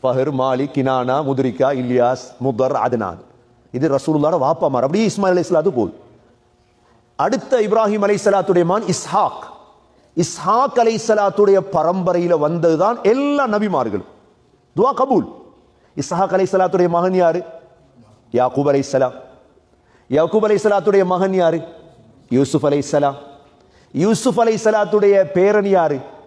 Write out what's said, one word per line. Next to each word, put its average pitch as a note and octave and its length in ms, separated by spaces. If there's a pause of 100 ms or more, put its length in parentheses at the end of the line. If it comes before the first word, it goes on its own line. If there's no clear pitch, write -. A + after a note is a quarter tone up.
ஃபஹர், C3 280
மாலிக், C3 480
கினானா, C3 460
முதுரிகா, C3+ 480
இலியாஸ், B2 680
முதர், C3 340
அதனான். A2 460 (520)
இது C3 180
ரசூலுல்லாஹ்ட D3+ 500
வாப்பா D3+ 300
மாறு. B2+ 160
அப்படியே G3 220
இஸ்மாயில் G3 140
அலைஹிஸ்ஸலாத்து F3 500
போகுது. A2+ 360 (1080)
அடுத்த A3+ 440
இப்ராஹிம் G#3+ 420
அலைஹிஸ்ஸலாத்துடைய G3 640
மகன் F#3 240
இஸ்ஹாக். F3+ 600 (720)
இஸ்ஹாக் G#3+ 580
அலைஹிஸ்ஸலாத்துடைய G#3 840 (120)
பரம்பரையில F3 640
வந்ததுதான் E3 640
எல்லா C#4 460
நபிமார்களும். D3+ 560 (720)
துவா B3 200
கபூல். B3+ 360 (640)
இஸ்ஹாக் F3+ 340
அலைஹிஸ்ஸலாத்துடைய F#3 580
மகன் F3 260
யாரு? F3 300 (880)
யாக்கூப் B2 340
அலைஹிஸ்ஸலாம். C3+ 460 (1000)
யாக்கூப் E3 320
அலைஹிஸ்ஸலாத்துடைய G3+ 640
மகன் F#3 300
யாரு? E3+ 280 (680)
யூசுப் C3+ 380
அலைஹிஸ்ஸலாம். C#3+ 480 (760)
யூசுப் G#3 480
அலைஹிஸ்ஸலாத்துடைய G#3+ 840
பேரன் G3 420
யாரு? E3 340 (260)